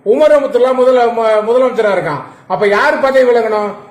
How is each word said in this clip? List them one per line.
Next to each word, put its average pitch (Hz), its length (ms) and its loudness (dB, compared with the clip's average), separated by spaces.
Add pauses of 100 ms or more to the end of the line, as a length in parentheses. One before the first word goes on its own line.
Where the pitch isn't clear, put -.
உமர் 302 320 2
அப்துல்லா 262 380 0
முதல-, 247 420 2
மு-, 220 300 0
முதலமைச்சரா 226 500 0
இருக்கான். 160 260 -6 (260)
அப்ப 190 200 -2
யார் 254 320 0
பதவி 262 280 2
விலகணும்? 220 420 0 (200)